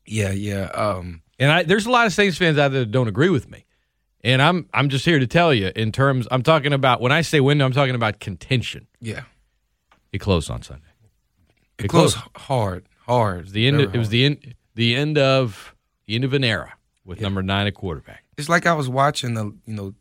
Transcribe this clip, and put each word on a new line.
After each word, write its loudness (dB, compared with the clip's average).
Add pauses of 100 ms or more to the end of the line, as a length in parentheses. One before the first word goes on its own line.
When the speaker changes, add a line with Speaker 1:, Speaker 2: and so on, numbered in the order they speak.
Speaker 1:
Yeah, -4
yeah. -6
Um, -6 (160)
Speaker 2:
And 2
I, 4
there's 0
a -4
lot 4
of 0
Saints 2
fans 2
out 4
there 0
that -4
don't 0
agree 2
with -2
me. -20 (580)
And 2
I'm, 2
I'm 2
just -2
here 4
to 2
tell 4
you, 0
in -2
terms, 0
I'm 0
talking 2
about, 2
when 0
I 2
say 2
window, 4
I'm 0
talking 0
about -2
contention. -6 (140)
Speaker 1:
Yeah. -10 (880)
Speaker 2:
It -6
closed -2
on -10
Sunday. -20 (960)
Speaker 1:
It -4
Speaker 2:
It -4
Speaker 1:
closed 4
Speaker 2:
closed. -16
Speaker 1:
hard, -4 (200)
hard. 2
Speaker 2:
It -10
was -16
the 0
end, 4
Speaker 1:
Very 2
Speaker 2:
it -4
was 0
Speaker 1:
hard. -6
Speaker 2:
the 4
end, -2 (200)
the 0
end -2
of, 0 (320)
the -6
end -2
of -4
an 0
era -2 (300)
with -14
Speaker 1:
Yeah. -6
Speaker 2:
number -2
nine 0
at -4
quarterback. -12 (140)
Speaker 1:
It's -8
like 0
I 4
was -2
watching 0
the, -4 (220)
you -10
know, -10